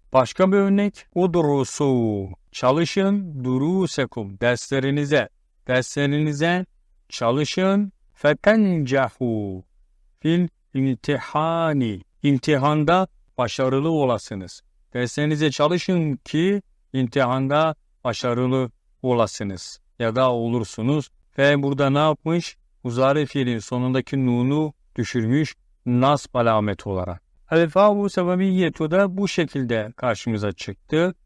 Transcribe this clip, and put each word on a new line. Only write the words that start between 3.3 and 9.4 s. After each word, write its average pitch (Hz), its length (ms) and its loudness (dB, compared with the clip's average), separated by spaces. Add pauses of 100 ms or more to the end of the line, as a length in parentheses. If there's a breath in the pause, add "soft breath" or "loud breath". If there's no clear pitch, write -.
Durusekum. 127 960 -2
Derslerinize. 135 880 0 (380)
Derslerinize 147 1000 0 (420)
çalışın. 185 840 0 (220)
Fetencehu. 135 1500 0 (560)